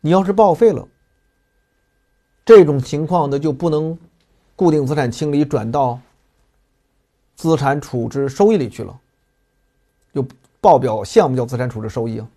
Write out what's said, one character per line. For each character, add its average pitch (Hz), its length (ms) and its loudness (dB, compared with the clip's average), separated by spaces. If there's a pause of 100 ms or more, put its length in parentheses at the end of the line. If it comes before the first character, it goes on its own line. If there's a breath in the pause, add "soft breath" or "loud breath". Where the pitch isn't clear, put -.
你 156 60 -2
要 185 140 4
是 190 80 -4
报 196 220 4
废 220 180 2
了， - 160 -8 (1600)
这 214 180 10
种 147 160 2
情 147 260 -6
况 156 240 -2
呢， 143 80 -2
就 151 140 -2
不 160 180 -4
能 160 280 -4 (580)
固 175 160 2
定 151 140 0
资 147 100 -2
产 127 160 -2
清 151 200 -4
理 147 140 0
转 120 260 -6
到 131 280 -2 (1400)
资 160 200 0
产 139 240 -2
处 117 300 -8
置 139 180 -6
收 202 240 2
益 214 60 0
里 127 100 -4
去 107 160 -14
了， - 160 -16 (1120)
就 135 140 -4 (340)
报 170 200 4
表 - 240 -4
项 185 260 2
目 127 80 -4
叫 120 80 -4
资 127 100 -10
产 123 140 -6
处 110 140 -10
置 107 60 -10
收 113 180 -6
益 110 100 -8
啊。 110 200 -14